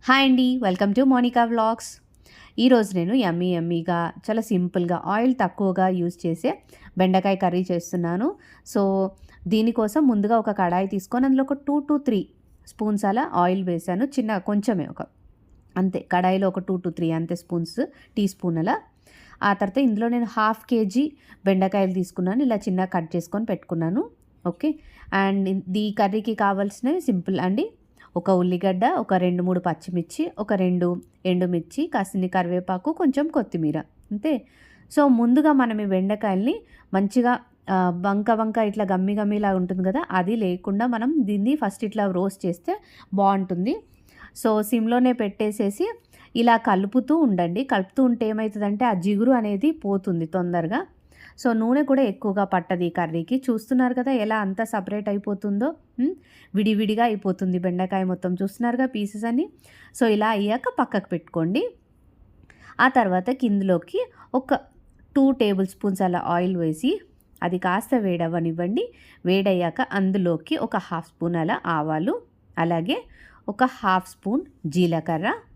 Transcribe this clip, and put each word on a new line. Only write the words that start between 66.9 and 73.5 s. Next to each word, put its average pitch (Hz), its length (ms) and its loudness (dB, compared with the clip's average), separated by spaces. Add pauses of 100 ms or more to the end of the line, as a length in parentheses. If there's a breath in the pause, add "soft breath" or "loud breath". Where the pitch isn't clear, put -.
అది 175 240 -2
కాస్త 190 300 0
వేడవ్వనివ్వండి. 175 920 -2 (400 soft breath)
వేడయ్యాక 185 560 0 (180)
అందులోకి 190 580 0 (100)
ఒక 220 100 -4
హాఫ్ 165 360 -6
స్పూన్ 170 220 -4
అలా 165 300 0
ఆవాలు, 160 500 -2 (420)
అలాగే 170 420 -2 (540 soft breath)